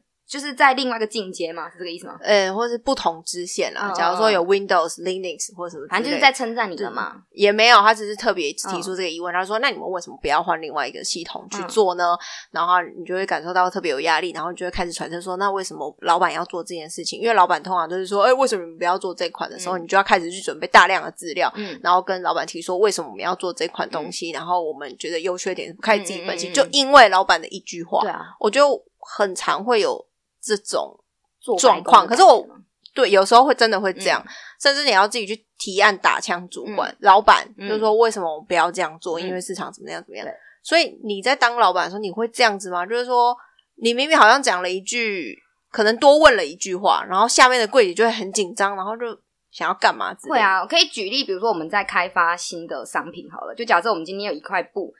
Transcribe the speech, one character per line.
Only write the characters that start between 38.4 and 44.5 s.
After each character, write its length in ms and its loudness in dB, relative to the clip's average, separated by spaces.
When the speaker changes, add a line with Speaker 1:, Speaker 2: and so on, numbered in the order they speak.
Speaker 2:
不 120 -8
要 180 2
这 100 -6
样 180 -6
做？ 200 -8
Speaker 1:
嗯。 40 -8
Speaker 2:
因 100 -6
为 80 -8
市 120 -8
场 180 -10
怎 120 -20
么 60 -16
样， 120 -12
怎 80 -20
么 80 -18
样。” 80 -12
Speaker 1:
对。 80 -12
Speaker 2:
所 140 0
以 260 -2
你 180 -6
在 140 0
当 220 2
老 160 4
板 120 0
的 40 -6
时 60 -12
候， 40 -10
你 120 -8
会 160 -6
这 160 -2
样 140 2
子 120 -12
吗？ 160 -4
就 120 -6
是 80 -4
说， 300 2
你 180 0
明 140 0
明 100 4
好 120 8
像 120 6
讲 200 0